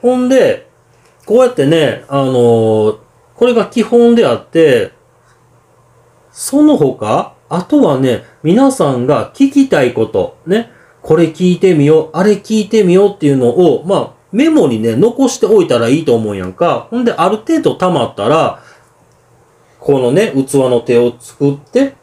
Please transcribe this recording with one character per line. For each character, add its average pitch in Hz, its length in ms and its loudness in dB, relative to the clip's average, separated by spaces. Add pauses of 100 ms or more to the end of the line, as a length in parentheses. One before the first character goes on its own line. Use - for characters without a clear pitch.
ほ 254 160 -2
ん 247 120 -2
で、 202 400 0 (580)
こ 220 140 2
う - 20 4
や 247 60 2
っ 247 60 -6
て 139 120 -2
ね、 143 420 -2
あ 139 100 -4
の 131 140 -2
ー、 110 640 2 (380)
こ 240 120 0
れ 247 60 2
が 220 140 0
基 226 160 -4
本 240 320 2
で 233 100 2
あ 123 100 0
っ - 120 -12
て、 135 460 0 (1400)
そ - 320 -2
の 302 140 4
他、 131 560 -2 (160)
あ 175 140 -6
と 285 200 0
は 151 160 0
ね、 127 240 -2 (220)
皆 240 260 2
さ 156 220 -2
ん 123 140 -4
が 117 280 -2
聞 277 160 0
き 269 180 0
た 151 140 0
い 123 100 0
こ 113 140 -2
と、 92 300 -4 (100)
ね、 208 240 -4 (320)
「こ 156 140 0
れ 170 80 2
聞 180 300 0
い 175 40 -8
て 185 160 2
み 143 120 2
よ 156 280 2
う、 - 20 -6
あ 170 60 -2
れ 208 120 2
聞 214 260 -4
い 208 80 -6
て 220 160 2
み 175 100 2
よ 196 140 4
う」 - 40 0
っ - 60 -18
て 156 80 -2
い 143 60 2
う 139 40 0
の 123 120 2
を、 147 360 0
ま 185 120 -2
あ、 127 120 -4 (220)
メ 269 180 0
モ 285 200 2
に 113 100 -2
ね、 113 160 -2
残 240 340 0
し - 100 -8
て - 80 -2
お 202 140 4
い - 60 0
た 120 140 0
ら 113 80 -2
い 143 120 0
い 156 40 -8
と 120 100 2
思 110 160 -2
う 101 60 -8
や 92 100 -8
ん 92 60 -12
か。 139 380 -4
ほ 233 100 -6
ん 247 40 -4
で、 233 80 -2
あ 170 160 -2
る 214 100 -4
程 320 220 -4
度 - 140 -2
溜 185 160 -2
ま 135 160 -2
っ - 80 -12
た 101 140 -4
ら、 147 320 -2 (1200)
こ 143 180 0
の 123 140 0
ね、 196 240 0
器 135 180 -4
の 127 260 0
手 120 200 0
を 120 180 0
作 - 320 -4
っ 139 60 -6
て 269 460 -4